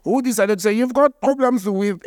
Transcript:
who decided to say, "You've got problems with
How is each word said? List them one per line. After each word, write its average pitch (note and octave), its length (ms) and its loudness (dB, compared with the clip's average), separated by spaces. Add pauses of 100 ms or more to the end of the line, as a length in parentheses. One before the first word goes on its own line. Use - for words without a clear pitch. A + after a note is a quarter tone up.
who A3 200 0
decided G#3+ 340 0
to F3 60 -10
say, G#3 100 2
"You've B3 220 0
got C#4 260 2
problems B3+ 480 0
with G3 380 -2